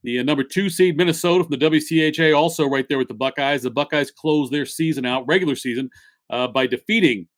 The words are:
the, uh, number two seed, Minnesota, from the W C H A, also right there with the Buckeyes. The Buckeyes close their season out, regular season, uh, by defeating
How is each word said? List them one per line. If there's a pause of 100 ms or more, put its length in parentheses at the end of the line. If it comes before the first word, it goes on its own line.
the,
uh,
number
two
seed,
Minnesota,
from
the
W
C
H
A,
also
right
there
with
the
Buckeyes.
The
Buckeyes
close
their
season
out,
regular
season, (380)
uh,
by
defeating